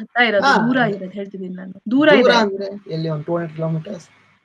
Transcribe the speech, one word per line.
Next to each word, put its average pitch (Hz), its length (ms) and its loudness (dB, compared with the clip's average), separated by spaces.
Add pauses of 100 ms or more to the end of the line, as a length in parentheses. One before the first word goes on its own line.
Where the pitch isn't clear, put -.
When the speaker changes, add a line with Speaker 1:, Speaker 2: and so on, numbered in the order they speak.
Speaker 1:
ಹತ್ತ - 160 -10 (120)
ಇರೋದು, 208 200 2
Speaker 2:
ಹಾ. 269 40 4 (140)
Speaker 1:
ದೂರ 254 120 2 (120)
ಇರೋದು 190 260 -8
ಹೇಳ್ತಿದ್ದೀನಿ 190 440 -10
ನಾನು. 190 120 -14 (220)
ದೂರ 294 120 4 (120)
Speaker 2:
ದೂರ - 60 6
Speaker 1:
ಇದೆ. 240 200 4
Speaker 2:
ಅಂದ್ರೆ 196 240 -4 (260)
ಎಲ್ಲಿ, 160 200 -4
ಒಂದು 151 140 -8
ಟೂ 170 80 -2
ಹಂಡ್ರೆಡ್ 165 200 -6
ಕಿಲೋಮೀಟರ್ಸ್? 160 500 -6 (380)